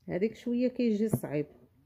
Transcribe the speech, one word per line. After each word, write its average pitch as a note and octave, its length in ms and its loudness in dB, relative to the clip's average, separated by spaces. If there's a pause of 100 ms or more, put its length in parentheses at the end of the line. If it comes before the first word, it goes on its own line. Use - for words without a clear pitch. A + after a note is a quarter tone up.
هذيك F#3 280 0
شويه B3 320 0
كيجي A3+ 420 2
صعيب. D3 380 -2 (380)